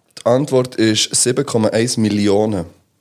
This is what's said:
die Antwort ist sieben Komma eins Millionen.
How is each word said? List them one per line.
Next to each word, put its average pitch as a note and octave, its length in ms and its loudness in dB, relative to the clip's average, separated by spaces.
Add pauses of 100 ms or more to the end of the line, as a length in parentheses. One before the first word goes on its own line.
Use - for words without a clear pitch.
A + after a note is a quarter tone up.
(200)
die - 60 -6
Antwort B2+ 500 0
ist A2 400 0
sieben C#3 300 -2
Komma A2 240 0
eins A#2 260 -2
Millionen. G#2 720 0 (360)